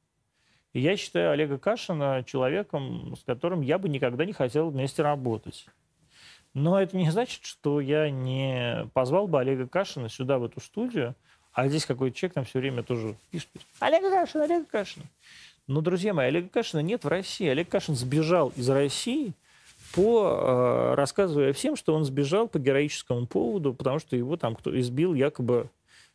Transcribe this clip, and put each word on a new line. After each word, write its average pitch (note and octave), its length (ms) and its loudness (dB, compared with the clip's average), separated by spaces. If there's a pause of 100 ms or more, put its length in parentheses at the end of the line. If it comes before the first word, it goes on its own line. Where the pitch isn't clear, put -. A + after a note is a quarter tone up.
(720)
И B2 80 -2
я F3+ 160 2
считаю E3+ 340 0
Олега C#3+ 260 0
Кашина C#3+ 680 -2
человеком, C3 880 -4
с - 80 -18
которым E3+ 380 -2
я C#3 160 2
бы G3 100 -4
никогда C3+ 380 0
не G#3 80 -6
хотел D3 360 0
вместе C#3 340 -2
работать. C3 640 -4 (840)
Но E3+ 280 4
это F#3+ 160 0
не F3 140 2
значит, A#3 340 -4
что D3 340 -2
я D3 300 2
не B2+ 840 -2
позвал C#3+ 340 2
бы D#3 120 2
Олега B2+ 280 0
Кашина C#3+ 420 -4
сюда, C3 280 -2
в A#2+ 60 -2
эту - 160 -8
студию, G3+ 560 -4 (380)
а C3 140 0
здесь D3 180 0
какой-то B2+ 320 -2
человек F3 160 -4
там C3+ 120 -4
все C3 140 -4
время B2+ 240 -2
тоже A2 320 -4 (160)
пишет: - 180 -10 (300)
«Олега F#4+ 300 2
Кашина, E4+ 340 2
Олега D#4+ 220 0
Кашина». G3 400 -6 (600)
Но, C#3+ 140 0
друзья F3+ 320 0
мои, C3+ 140 4
Олега F3 220 0
Кашина E3 320 0
нет F#3+ 220 -2
в C#3+ 40 -6
России. F#3 400 -2
Олег D3 220 2
Кашин E3 260 0
сбежал D3 600 2
из B2 120 0
России, D#3 640 0 (600)
по, G#3 340 6
э, B2 680 4
рассказывая D3 580 2
всем, C#4+ 220 -2
что - 180 0
он D#3 100 2
сбежал C#3+ 440 0
по F3 120 -2
героическому C3+ 680 -2
поводу, F#3+ 460 0
потому C3+ 260 -2
что - 180 -4
его B2+ 180 -2
там A2+ 200 -2
кто - 240 -4
избил C3 340 0
якобы, B2 560 0 (460)